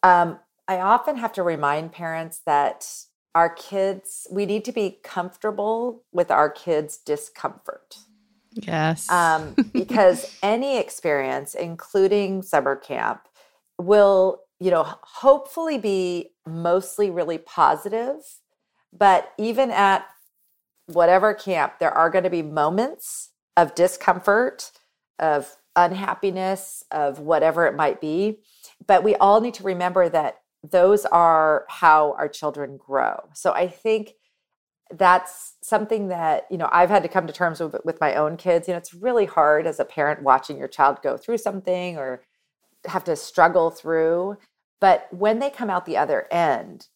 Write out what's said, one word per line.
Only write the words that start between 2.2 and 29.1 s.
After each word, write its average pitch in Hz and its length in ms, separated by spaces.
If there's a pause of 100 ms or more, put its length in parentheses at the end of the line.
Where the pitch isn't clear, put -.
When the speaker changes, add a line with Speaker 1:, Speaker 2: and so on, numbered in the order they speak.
Speaker 1:
that 147 420 (460)
our 170 140
kids, 190 800
we 196 140
need 208 200
to 247 60
be 208 320
comfortable 214 1080
with 175 200
our 147 180
kids' 151 480
discomfort. - 1000 (560)
Speaker 2:
Yes. 170 580
Speaker 1:
Um, 160 520
Speaker 2:
<laughs> 208 100
Speaker 1:
because 190 520 (160)
any 247 360
experience, 139 760
including 190 880
summer 139 340
camp, 117 520 (500)
will, 190 640 (180)
you 180 120
know, 165 120 (200)
hopefully 285 760
be 185 540 (160)
mostly 170 640
really 165 260
positive. 190 760 (840)
But 190 400
even 233 320
at 196 360 (840)
whatever 180 460
camp, 180 460
there 185 120
are 165 180
gonna 185 200
be 170 120
moments 160 880 (260)
of 170 180
discomfort, 196 960 (480)
of 147 380 (180)
unhappiness, 185 1160
of 143 280
whatever 160 460
it 143 100
might 147 240
be. 190 380 (500)
But 185 160
we 208 120